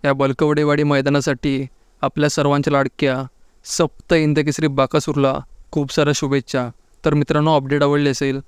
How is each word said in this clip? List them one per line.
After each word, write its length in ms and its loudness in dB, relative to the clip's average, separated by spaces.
या 80 2
बलकवडेवाडी 680 0
मैदानासाठी 840 0
आपल्या 280 0
सर्वांच्या 420 0
लाडक्या 500 0
सप्त 480 -2
हिंद 260 2
केसरी 280 0
बकासूरला 720 0
खूप 200 -4
साऱ्या 240 2
शुभेच्छा. 520 -2
तर 100 2
मित्रांनो, 420 2
अपडेट 260 0
आवडले 280 2
असेल 380 -2